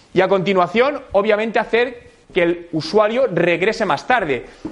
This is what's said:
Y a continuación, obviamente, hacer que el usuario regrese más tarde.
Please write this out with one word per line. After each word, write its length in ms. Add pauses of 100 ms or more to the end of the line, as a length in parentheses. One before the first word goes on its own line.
(140)
Y 60
a 80
continuación, 720 (100)
obviamente, 460
hacer 520 (220)
que 100
el 300
usuario 540
regrese 580
más 220
tarde. 400 (260)